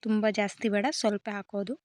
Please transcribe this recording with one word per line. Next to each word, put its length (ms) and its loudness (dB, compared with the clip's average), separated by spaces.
ತುಂಬ 180 2
ಜಾಸ್ತಿ 340 0
ಬೇಡ, 100 2
ಸ್ವಲ್ಪ 260 0
ಹಾಕೋದು. 460 -6